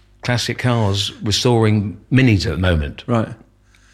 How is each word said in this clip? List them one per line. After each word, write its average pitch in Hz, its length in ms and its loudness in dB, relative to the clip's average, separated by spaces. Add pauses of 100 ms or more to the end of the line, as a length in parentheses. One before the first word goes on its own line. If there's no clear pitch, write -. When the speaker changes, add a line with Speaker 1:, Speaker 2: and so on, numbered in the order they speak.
(220)
Speaker 1:
classic 120 380 -4
cars, 107 520 0 (120)
restoring 107 760 0 (120)
Minis 120 340 4
at 90 60 -2
the 76 60 -4
moment. 85 500 0
Speaker 2:
Right. 117 260 -2 (600)